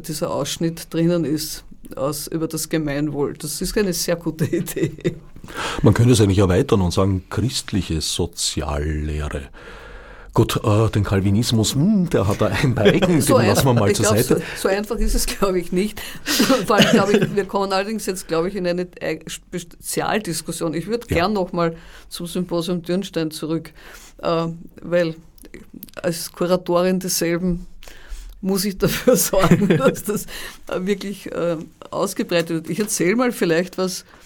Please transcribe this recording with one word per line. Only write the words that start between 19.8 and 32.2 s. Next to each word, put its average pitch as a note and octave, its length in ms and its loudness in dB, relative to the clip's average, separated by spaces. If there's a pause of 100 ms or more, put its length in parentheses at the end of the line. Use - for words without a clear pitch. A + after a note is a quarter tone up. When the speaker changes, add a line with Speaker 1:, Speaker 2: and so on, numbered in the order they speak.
Speaker 1:
Ich E3+ 120 -4
würd A#3 220 -6
Speaker 2:
Ja. F3+ 80 0
Speaker 1:
gern F#3 160 2
noch F#3 180 -2
mal E3+ 240 0 (340)
zum F3 180 -10
Symposium F3 560 -2
Dürnstein E3+ 480 -2
zurück, D#3+ 400 -6 (500)
äh, E3 240 0 (380)
weil E3+ 320 0 (840)
als E3+ 300 -4
Kuratorin F3+ 680 0
desselben F3+ 680 -2 (760)
muss F#3+ 240 0
ich G3 120 -4
dafür G3+ 380 4
<laughs> - 20 4
sorgen, E3+ 500 4 (100)
dass - 260 2
das, - 220 -2 (420)
äh, F#3 180 -4
wirklich, G3 460 -4
äh, E3 260 -2 (320)
ausgebreitet E3+ 640 -2